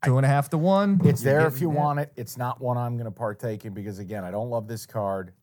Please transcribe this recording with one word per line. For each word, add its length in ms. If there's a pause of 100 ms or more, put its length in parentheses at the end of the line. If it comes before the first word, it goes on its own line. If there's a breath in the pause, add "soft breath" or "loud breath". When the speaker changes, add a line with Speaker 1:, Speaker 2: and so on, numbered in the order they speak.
Speaker 1:
Two 140
and 80
a 20
half 220
to 80
one. 460
Speaker 2:
It's 200
Speaker 1:
You're 80
Speaker 2:
there 140
if 80
Speaker 1:
getting 140
Speaker 2:
you 40
Speaker 1:
it. 40
Speaker 2:
want 240
it. 160
It's 200
not 240
one 160
I'm 220
gonna 120
partake 540
in 80
because, 260
again, 260
I 60
don't 200
love 180
this 180
card. 460 (100)